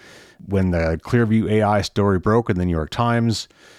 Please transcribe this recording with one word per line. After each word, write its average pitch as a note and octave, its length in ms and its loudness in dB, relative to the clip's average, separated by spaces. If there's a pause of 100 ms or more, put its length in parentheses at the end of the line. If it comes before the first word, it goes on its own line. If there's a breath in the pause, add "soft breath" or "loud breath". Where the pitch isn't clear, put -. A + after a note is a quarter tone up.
(460 loud breath)
When F#2+ 240 0
the E2 320 -2
Clearview A2 480 0
A G#2+ 120 2
I G#2 200 2
story G2+ 380 0
broke A2 280 0
in F#2+ 100 -2
the F2+ 60 0
New F2+ 60 0
York D#2+ 200 -2
Times, A#2 580 -2 (300 loud breath)